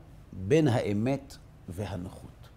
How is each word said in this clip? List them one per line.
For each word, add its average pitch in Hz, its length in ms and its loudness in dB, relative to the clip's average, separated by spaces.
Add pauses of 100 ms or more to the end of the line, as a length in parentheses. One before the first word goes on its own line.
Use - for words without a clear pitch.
(320)
בין 123 360 4
האמת 113 680 0 (320)
והנוחות. 92 880 -10